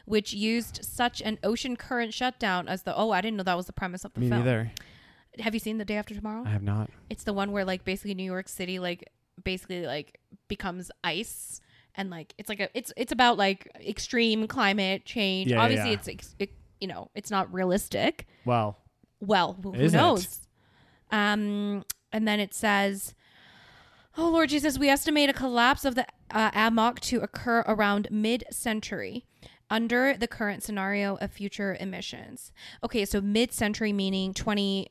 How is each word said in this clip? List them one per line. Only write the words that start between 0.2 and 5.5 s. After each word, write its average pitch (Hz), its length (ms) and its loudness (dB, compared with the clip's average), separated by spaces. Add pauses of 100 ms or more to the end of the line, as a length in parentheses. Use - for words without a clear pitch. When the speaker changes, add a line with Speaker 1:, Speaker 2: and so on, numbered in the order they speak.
Speaker 1:
used 220 500 -2
such - 380 -2
an 214 220 -4
ocean 240 340 -2
current 233 360 -4
shutdown 208 540 -2
as 180 160 -4
the, 180 120 -4
oh, 220 160 2
I 185 100 2
didn't 220 160 -2
know 190 60 -2
that 180 140 2
was 180 100 -4
the - 60 -14
premise 185 320 -6
of - 80 -18
the - 60 -6
Speaker 2:
Me 123 100 2
Speaker 1:
film. 117 120 4
Speaker 2:
neither. 113 300 0 (680)
Speaker 1:
Have 220 140 -2